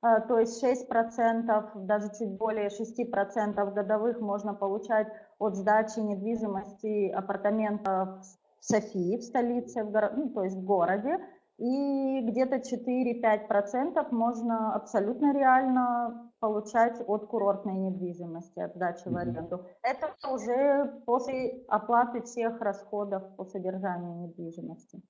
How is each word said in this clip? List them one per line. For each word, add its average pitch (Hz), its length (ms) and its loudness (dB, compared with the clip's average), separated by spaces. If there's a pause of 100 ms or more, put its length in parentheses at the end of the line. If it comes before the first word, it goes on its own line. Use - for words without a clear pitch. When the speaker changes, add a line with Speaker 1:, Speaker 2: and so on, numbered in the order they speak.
Speaker 1:
Э, 226 260 6
то 240 100 4
есть 226 220 2
шесть 254 260 2
процентов, 226 760 2 (100)
даже 208 440 0
чуть 196 180 -4
более 214 320 0
шести 226 380 -4
процентов 208 680 0
годовых 214 480 0
можно 202 320 -4
получать 208 560 0 (300)
от 202 180 0
сдачи 214 420 2
недвижимости 208 1080 -2
апартаментов 196 1120 -2 (400)
в - 40 -20
Софии, 202 520 0
в 233 60 -6
столице, 240 600 -2
в 208 80 -4
горо-, 208 240 2
ну, 269 140 -2
то 202 160 -2
есть 190 120 -2
в 190 60 -6
городе. 202 560 2 (400)
И 269 640 0
где-то 247 380 2
четыре-пять 240 840 0
процентов 254 640 0
можно 226 640 0
абсолютно 226 580 0
реально 254 1080 4
получать 226 680 2
от 208 200 0
курортной 196 480 0
недвижимости, 175 840 -6
от - 160 -6
сдачи 180 300 -4
в 180 80 -6
Speaker 2:
Мгм. - 40 -2
Speaker 1:
аренду. 170 500 -6 (160)
Это 269 280 -2 (180)
уже 262 640 2 (160)
после 254 600 0
оплаты 240 540 2
всех 226 380 -2
расходов 202 640 -4 (140)
по 190 80 -6
содержанию 180 800 -4
недвижимости. 170 880 -12